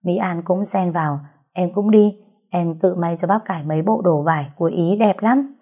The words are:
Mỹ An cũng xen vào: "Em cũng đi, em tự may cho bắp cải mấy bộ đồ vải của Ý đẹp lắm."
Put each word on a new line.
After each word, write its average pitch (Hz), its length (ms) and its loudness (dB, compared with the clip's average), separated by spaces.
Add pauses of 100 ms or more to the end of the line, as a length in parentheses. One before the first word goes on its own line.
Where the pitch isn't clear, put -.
Mỹ 175 120 0
An 180 280 -4
cũng 185 200 -2
xen 185 280 -2
vào: 151 280 -2 (320)
"Em - 220 -4
cũng 208 160 0
đi, 208 260 6 (340)
em 170 280 -2
tự 180 160 2
may 170 220 -2
cho 175 120 -2
bắp 214 160 2
cải 175 180 -6
mấy 156 200 -2
bộ 220 220 0
đồ 156 180 2
vải 151 340 -2
của 175 80 -2
Ý 170 320 0
đẹp 208 240 2
lắm." 269 420 0